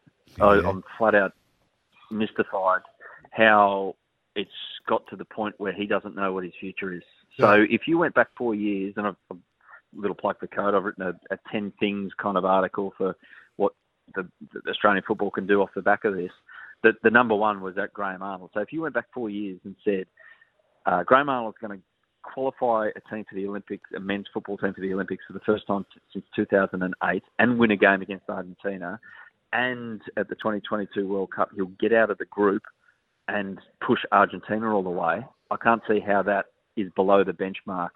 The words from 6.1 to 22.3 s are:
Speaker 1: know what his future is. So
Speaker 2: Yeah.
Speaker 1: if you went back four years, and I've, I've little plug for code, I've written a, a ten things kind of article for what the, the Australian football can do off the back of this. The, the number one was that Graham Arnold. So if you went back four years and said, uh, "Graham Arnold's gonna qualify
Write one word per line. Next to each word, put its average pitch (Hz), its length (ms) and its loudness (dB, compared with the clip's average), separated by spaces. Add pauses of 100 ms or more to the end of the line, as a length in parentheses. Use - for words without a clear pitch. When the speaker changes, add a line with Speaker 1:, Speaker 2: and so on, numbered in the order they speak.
Speaker 1:
know 95 180 -2
what 92 100 -4
his 87 160 -12
future 95 340 -10
is. 85 100 -12 (360)
So 107 160 8
Speaker 2:
Yeah. 107 140 8
Speaker 1:
if - 180 0
you 165 100 2
went 165 160 0
back 120 240 4
four 120 160 -2
years, 101 440 -4
and 104 100 -4
I've, 92 80 -4 (160)
I've 90 60 -12 (580)
little 101 200 -4
plug - 240 -4
for - 80 -10
code, 101 280 0
I've 92 80 2
written 95 200 -6
a, 90 300 -8
a 95 60 -6 (120)
ten 104 280 -4
things 101 380 -4
kind 101 200 -4
of 92 80 0
article 95 520 0
for 92 180 -2 (400)
what - 180 0 (420)
the, 92 120 -6 (260)
the - 160 -8
Australian 95 380 2
football 101 240 -2
can 98 160 -6
do 101 140 4
off 92 140 0
the 95 60 -6
back 101 240 2
of 101 100 0
this. 90 160 -6 (520)
The, 113 180 6
the 113 80 4
number 117 260 4
one 101 260 0
was 92 140 -8
that 101 180 -6
Graham 95 280 -8
Arnold. 92 320 -12
So 104 60 -4
if 104 120 -6
you 160 100 -6
went 147 120 -6
back 117 200 -4
four 117 160 -6
years 101 340 -8
and 98 200 -14
said, 95 220 0 (800)
uh, 90 180 2
"Graham 139 260 4
Arnold's 117 300 -4
gonna 104 200 -12 (420)
qualify 120 720 -2